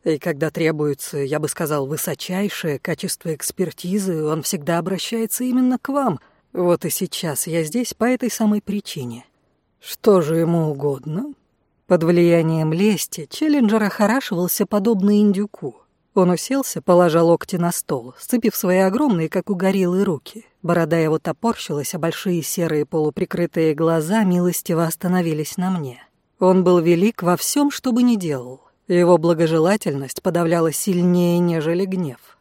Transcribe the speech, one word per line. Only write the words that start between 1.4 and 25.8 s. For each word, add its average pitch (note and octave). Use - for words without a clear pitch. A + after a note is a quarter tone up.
сказал, D3
высочайшее F3+
качество -
экспертизы, F3+
он D#3
всегда E3
обращается G#3
именно B3+
к -
вам. C4+
Вот F3
и D#3+
сейчас -
я E3
здесь A3+
по A3
этой B3
самой G#3
причине". C3
"Что -
же D#3+
ему E3
угодно?" D3
Под E3
влиянием E3
лести F3
Челленджер A#3+
охорашивался G3+
подобно G#3
индюку. G3+
Он F3+
уселся, B3+
положа F3
локти E3+
на E3+
стол, B2+
сцепив A#3
свои F3+
огромные, F#3+
как -
у G3+
гориллы, F#3+
руки. G3
Борода E3
его D#3
топорщилась, D#3+
а E3+
большие E3
серые D#3+
полуприкрытые D#3+
глаза E3
милостиво F3
остановились E3
на F#3
мне. C#3+